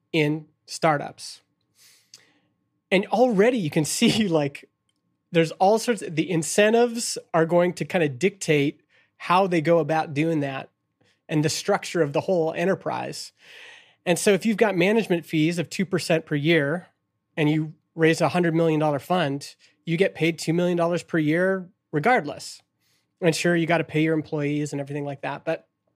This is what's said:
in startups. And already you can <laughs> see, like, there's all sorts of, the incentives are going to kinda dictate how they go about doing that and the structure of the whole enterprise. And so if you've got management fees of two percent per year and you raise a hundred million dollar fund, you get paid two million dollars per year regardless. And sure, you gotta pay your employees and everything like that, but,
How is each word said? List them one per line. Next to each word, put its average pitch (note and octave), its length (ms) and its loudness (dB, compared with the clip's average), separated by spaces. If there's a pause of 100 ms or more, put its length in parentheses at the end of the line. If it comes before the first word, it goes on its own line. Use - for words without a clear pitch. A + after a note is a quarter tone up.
(120)
in D#3 360 0 (180)
startups. - 760 -4 (1500)
And G3 180 2
already A#3 500 2
you E3 120 -4
can D3+ 160 0
<laughs> - 0 -
see, G#3+ 420 0
like, D3 420 -2 (640)
there's E3 200 2
all G#3 280 2
sorts A3 220 -2
of, E3+ 140 -10
the D#3 140 -2
incentives A3+ 880 2 (160)
are E3 120 4
going F3 280 2
to F3 120 -6
kinda D#3+ 240 0
dictate D3 720 -2 (360)
how F#3 300 2
they F3 140 0
go E3 180 4
about D#3 340 -2
doing D#3 280 0
that C3+ 280 -8 (600)
and D#3 160 0
the D#3 40 2
structure - 520 -2
of C#3+ 100 0
the F#3 100 0
whole E3 320 -2
enterprise. C#3 800 -4 (720)
And F3 140 0
so G#3+ 140 2
if F#3+ 120 0
you've G#3+ 120 2
got G3+ 180 2
management F#3 500 2
fees E3 320 0
of E3 120 -4
two - 160 -4
percent E3 400 -2
per D#3 100 -4
year D3+ 520 0 (500)
and D3+ 120 2
you D#3 240 -2 (220)
raise D#3+ 240 4
a D#3 100 2
hundred E3+ 260 0
million D#3+ 240 2
dollar D3+ 200 0
fund, C#3+ 560 -4 (300)
you E3 120 -2
get - 180 0
paid D#3+ 240 -2
two D#3+ 140 -2
million F3 240 0
dollars E3+ 260 -2
per - 140 -4
year F3 520 0 (220)
regardless. D#3+ 720 -2 (600)
And E3 140 2
sure, F3 200 0
you E3 100 0
gotta D#3+ 180 0
pay D#3 200 -2
your D#3+ 100 0
employees D3 580 -4
and C#3+ 100 -8
everything C#3+ 240 -8
like C#3 160 -10
that, C#3+ 240 -8
but, D#3+ 220 -6 (280)